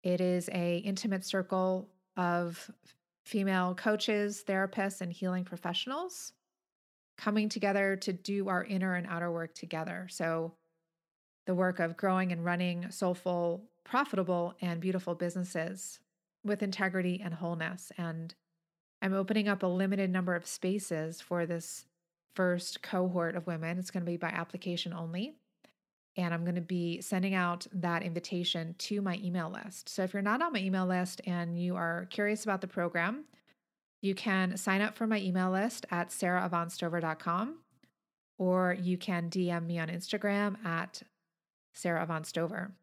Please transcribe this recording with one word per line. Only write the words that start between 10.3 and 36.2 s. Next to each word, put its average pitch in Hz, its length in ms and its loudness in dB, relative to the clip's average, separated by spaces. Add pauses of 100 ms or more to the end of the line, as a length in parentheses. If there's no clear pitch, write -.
the 185 80 2
work 180 240 4
of 170 180 2
growing 185 340 4
and 170 140 -2
running 175 460 0
soulful, 180 720 0 (200)
profitable, 180 760 2
and 170 180 -2
beautiful 180 360 0
businesses 180 840 -4 (440)
with 208 180 0
integrity 185 640 2
and 170 100 -4
wholeness. 170 640 -4
And 165 380 -6 (640)
I'm 190 140 2
opening 202 320 2
up 196 160 2
a 185 40 4
limited 190 440 2
number 180 240 2
of 175 100 -4
spaces 170 760 -2
for 170 280 0
this - 380 -6 (500)
first 180 480 2
cohort 180 520 0
of 170 120 -4
women. 170 320 -2
It's 185 100 -6
gonna 180 160 -2
be 175 120 0
by 170 120 -2
application 175 640 -4
only. 175 400 -4 (840)
And 170 180 2
I'm 170 100 0
gonna 175 160 2
be 170 400 0
sending 190 320 2
out 175 400 2
that 170 300 2
invitation 175 720 -2
to 208 240 -2
my 185 220 0
email 175 260 0
list. - 400 -10
So - 140 -2
if 185 100 -2
you're 202 80 0
not 220 220 2
on 339 100 0
my 220 60 2
email 190 260 2
list 180 400 0
and 170 340 -2
you 180 180 0
are 170 340 -2
curious 208 320 0
about 190 180 0
the 196 60 -6
program, 180 580 0 (800)
you 196 100 2
can 190 440 2
sign 196 240 2
up 214 140 0
for 226 120 -2
my 220 100 4
email 185 320 2
list 196 400 0
at 175 220 -2
sarah 180 340 2